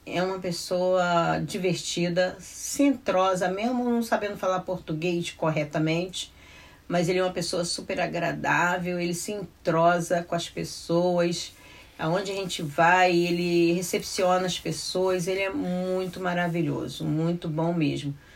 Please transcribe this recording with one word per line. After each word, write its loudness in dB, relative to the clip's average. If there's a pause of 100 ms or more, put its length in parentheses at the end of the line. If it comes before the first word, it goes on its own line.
é -2
uma -2
pessoa 2
divertida, 0
se -4
entrosa, 2
mesmo 0
não 2
sabendo -2
falar 0
português -4
corretamente, -2 (560)
mas 2
ele 2
é 2
uma 0
pessoa -2
super -6
agradável, 0
ele -2
se -6
entrosa 2
com -4
as -4
pessoas. 0 (440)
Aonde -2
a -6
gente -6
vai, 6
ele 4
recepciona 0
as -4
pessoas, -2
ele -2
é -2
muito -2
maravilhoso, -2
muito 0
bom 0
mesmo. -2 (220)